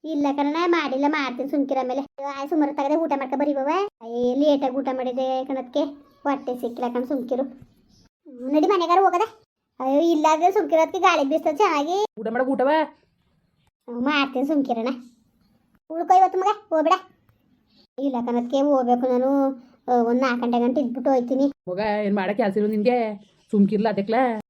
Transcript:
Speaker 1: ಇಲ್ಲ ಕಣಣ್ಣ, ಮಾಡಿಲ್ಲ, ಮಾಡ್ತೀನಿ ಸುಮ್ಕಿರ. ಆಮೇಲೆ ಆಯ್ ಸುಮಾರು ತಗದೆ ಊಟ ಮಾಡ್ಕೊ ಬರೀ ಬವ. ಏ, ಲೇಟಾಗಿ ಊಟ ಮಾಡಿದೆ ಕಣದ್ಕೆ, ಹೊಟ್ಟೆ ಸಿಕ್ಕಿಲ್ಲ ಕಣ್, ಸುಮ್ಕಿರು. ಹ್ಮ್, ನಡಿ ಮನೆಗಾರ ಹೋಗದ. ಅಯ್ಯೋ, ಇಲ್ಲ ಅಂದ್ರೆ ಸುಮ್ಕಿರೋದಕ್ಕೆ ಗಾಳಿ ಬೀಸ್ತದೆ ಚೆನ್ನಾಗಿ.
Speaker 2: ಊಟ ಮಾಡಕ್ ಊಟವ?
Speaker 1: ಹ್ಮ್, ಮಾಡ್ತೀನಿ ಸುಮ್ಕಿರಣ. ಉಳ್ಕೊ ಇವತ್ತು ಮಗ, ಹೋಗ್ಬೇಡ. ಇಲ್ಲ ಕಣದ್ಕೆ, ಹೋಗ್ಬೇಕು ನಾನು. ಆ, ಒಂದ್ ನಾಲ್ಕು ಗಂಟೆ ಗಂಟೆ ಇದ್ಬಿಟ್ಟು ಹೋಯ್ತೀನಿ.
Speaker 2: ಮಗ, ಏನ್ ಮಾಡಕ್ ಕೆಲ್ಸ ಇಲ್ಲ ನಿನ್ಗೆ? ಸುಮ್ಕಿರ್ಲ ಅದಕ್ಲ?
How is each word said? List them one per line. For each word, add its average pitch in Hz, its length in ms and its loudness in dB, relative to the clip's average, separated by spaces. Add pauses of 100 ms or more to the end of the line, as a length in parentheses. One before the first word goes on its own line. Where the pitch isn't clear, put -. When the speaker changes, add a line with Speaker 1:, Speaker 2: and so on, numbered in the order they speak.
Speaker 1:
ಇಲ್ಲ 294 220 -2 (100)
ಕಣಣ್ಣ, 285 200 0 (100)
ಮಾಡಿಲ್ಲ, 285 420 0
ಮಾಡ್ತೀನಿ 277 400 -4
ಸುಮ್ಕಿರ. 277 320 0
ಆಮೇಲೆ 254 200 -4 (240)
ಆಯ್ 277 240 -8
ಸುಮಾರು 302 280 0
ತಗದೆ 285 200 0
ಊಟ 320 200 0
ಮಾಡ್ಕೊ 262 200 -6
ಬರೀ 285 180 0
ಬವ. 277 160 -2 (360)
ಏ, 247 280 -2
ಲೇಟಾಗಿ 277 420 2
ಊಟ 262 200 -4
ಮಾಡಿದೆ 262 480 -4
ಕಣದ್ಕೆ, 269 380 -4 (420)
ಹೊಟ್ಟೆ 262 300 -4
ಸಿಕ್ಕಿಲ್ಲ 247 400 -6
ಕಣ್, 247 120 -2
ಸುಮ್ಕಿರು. 247 360 -4
ಹ್ಮ್, - 1080 -14
ನಡಿ 302 140 4
ಮನೆಗಾರ 359 380 4
ಹೋಗದ. 359 200 2 (560)
ಅಯ್ಯೋ, 269 200 2
ಇಲ್ಲ 330 320 2
ಅಂದ್ರೆ 320 180 4
ಸುಮ್ಕಿರೋದಕ್ಕೆ 320 480 2
ಗಾಳಿ 339 300 4
ಬೀಸ್ತದೆ 320 280 0
ಚೆನ್ನಾಗಿ. 339 420 2 (220)
Speaker 2:
ಊಟ 220 80 -4
ಮಾಡಕ್ 254 200 -2
ಊಟವ? 262 220 0 (1160)
Speaker 1:
ಹ್ಮ್, 240 160 -6
ಮಾಡ್ತೀನಿ 277 420 0
ಸುಮ್ಕಿರಣ. 262 420 -2 (1040)
ಉಳ್ಕೊ 339 280 0
ಇವತ್ತು 370 200 2
ಮಗ, 392 140 0 (180)
ಹೋಗ್ಬೇಡ. 320 220 2 (1080)
ಇಲ್ಲ 262 180 0 (100)
ಕಣದ್ಕೆ, 240 340 0
ಹೋಗ್ಬೇಕು 254 520 2
ನಾನು. 254 180 2 (580)
ಆ, 247 140 4
ಒಂದ್ 240 180 2
ನಾಲ್ಕು 247 240 0
ಗಂಟೆ 240 140 0
ಗಂಟೆ 247 220 0
ಇದ್ಬಿಟ್ಟು 269 300 -2
ಹೋಯ್ತೀನಿ. 262 360 2 (240)
Speaker 2:
ಮಗ, 180 80 -6
ಏನ್ 208 380 0
ಮಾಡಕ್ 202 200 -2
ಕೆಲ್ಸ 208 200 0
ಇಲ್ಲ 208 120 2
ನಿನ್ಗೆ? 220 280 2 (540)
ಸುಮ್ಕಿರ್ಲ 208 380 2
ಅದಕ್ಲ? 202 260 -2 (360)